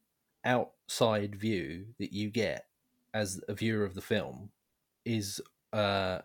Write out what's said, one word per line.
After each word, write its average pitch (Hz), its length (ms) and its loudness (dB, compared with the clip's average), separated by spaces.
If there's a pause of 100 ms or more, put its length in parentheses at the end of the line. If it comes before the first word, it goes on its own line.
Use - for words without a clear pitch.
(440)
outside 110 920 2
view 95 500 -2 (120)
that - 140 -6
you 104 180 -2
get 98 360 0 (480)
as 98 340 -2
a 104 60 -4
viewer 107 300 2
of 92 100 -2
the 98 60 -8
film 87 500 -2 (540)
is, 104 360 -2 (320)
uh, 98 520 2